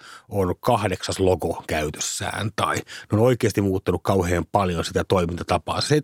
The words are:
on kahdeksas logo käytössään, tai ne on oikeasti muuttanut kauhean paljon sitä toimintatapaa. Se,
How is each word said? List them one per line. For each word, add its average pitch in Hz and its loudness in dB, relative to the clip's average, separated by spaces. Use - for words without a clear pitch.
on 95 0
kahdeksas 101 0
logo 90 2
käytössään, 80 -4
tai 78 0
ne - -4
on 104 2
oikeasti 117 2
muuttanut 95 0
kauhean 90 2
paljon 90 0
sitä 85 -2
toimintatapaa. 87 0
Se, 147 2